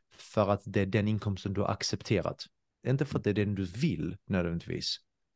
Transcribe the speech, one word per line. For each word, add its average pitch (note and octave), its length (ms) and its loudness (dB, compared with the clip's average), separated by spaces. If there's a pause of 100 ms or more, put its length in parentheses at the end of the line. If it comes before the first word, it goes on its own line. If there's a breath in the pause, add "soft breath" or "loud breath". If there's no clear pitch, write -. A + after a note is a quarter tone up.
(140)
för - 340 0
att G2+ 160 2
det G#2 160 0
är G2 60 4
den G#2 220 2
inkomsten G#2 440 -2
du F#2+ 80 0
har F#2+ 80 2
accepterat. - 760 0 (420)
Inte C3+ 180 2
för C#3+ 140 -2
att - 60 -4
det G#2+ 60 4
är G2 40 2
den G#2 200 2
du F#2+ 100 0
vill F#2+ 520 -2 (100)
nödvändigtvis, E2+ 680 -2 (400)